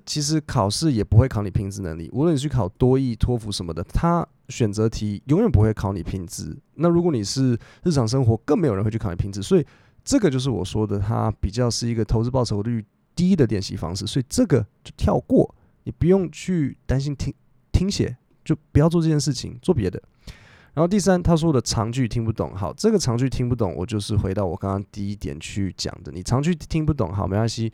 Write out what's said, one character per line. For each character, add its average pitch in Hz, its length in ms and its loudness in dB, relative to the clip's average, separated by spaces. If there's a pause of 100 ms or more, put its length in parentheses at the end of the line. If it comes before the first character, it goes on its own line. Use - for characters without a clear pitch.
其 151 160 -4
实 151 200 0
考 104 280 0
试 156 220 0
也 110 100 2
不 101 160 2
会 131 120 8
考 107 120 -4
你 101 80 -4
拼 98 220 -4
字 101 100 -10
能 82 160 -6
力。 82 140 -10
无 131 120 -2
论 170 120 2
你 127 40 0
去 147 100 -4
考 123 180 0
多 127 320 2
益、 123 160 -2
托 123 220 0
福 107 120 -8
什 101 160 -6
么 82 80 -6
的， 85 80 -6
它 170 460 0 (220)
选 107 220 0
择 110 180 0
题 104 380 -6
永 151 120 2
远 233 100 4
不 104 120 6
会 107 120 4
考 98 200 -4
你 87 100 -6
拼 90 240 -8
字。 82 300 -10 (180)
那 165 140 2
如 170 120 4
果 175 80 0
你 117 140 0
是 123 340 0 (260)
日 180 100 2
常 131 120 2
生 127 200 0
活， 110 180 4
更 285 160 2
没 160 80 2
有 104 80 2
人 98 80 0
会 107 80 0
去 117 60 -2
考 107 120 -4
你 85 60 -6
拼 98 160 -4
字。 98 100 -8
所 185 160 4
以 139 80 2 (380)
这 277 160 2
个 185 100 4
就 131 80 0
是 131 120 -2
我 92 160 -2
说 107 200 -2
的， 101 140 -2
它 110 400 -2
比 107 100 -2
较 120 200 0
是 117 180 -2
一 117 80 -2
个 110 80 0
投 110 180 2
资 120 80 -2
报 127 140 0
酬 104 180 -2
率 113 240 -4 (300)
低 180 180 2
的 156 120 6
练 104 160 0
习 95 160 -6
方 85 180 -6
式， 98 100 -6
所 - 160 -2
以 - 60 -6
这 247 200 2
个 135 120 4 (240)
就 - 140 -18
跳 - 200 2
过， - 380 2 (300)
你 123 80 -8
不 - 120 -2
用 180 240 4
去 156 560 -4
担 127 140 0
心 143 160 -4
听， - 180 -6 (380)
听 190 180 2
写， - 280 -2 (260)
就 160 100 0 (200)
不 143 60 6
要 160 100 8
做 170 120 2
这 160 60 2
件 156 100 2
事 139 160 0
情， 95 280 -10
做 - 120 2
别 90 160 0
的。 - 140 -6 (720)
然 147 80 0
后 170 60 4
第 202 100 0
三， 180 240 4
他 165 140 4
说 160 160 4
的 127 80 4
长 110 320 -2
句 127 160 0
听 117 160 -2
不 113 80 0
懂。 80 240 -4
好， 95 160 -6
这 - 180 0
个 214 80 6
长 123 200 0
句 131 120 0
听 123 200 -2
不 127 40 0
懂， 98 220 0
我 87 100 -4
就 110 140 -4
是 104 160 -4
回 98 180 -2
到 101 120 -2
我 87 100 -4
刚 98 160 -4
刚 98 180 -2
第 101 220 -8
一 - 20 -6
点 78 240 -8
去 95 380 -4
讲 - 260 -6
的， 69 120 -16
你 90 100 -10
长 123 180 0
句 170 140 0
听 156 300 -4
不 151 80 2
懂， 98 200 -4
好， 95 140 -2
没 95 80 -2
关 113 120 2
系， 113 260 -4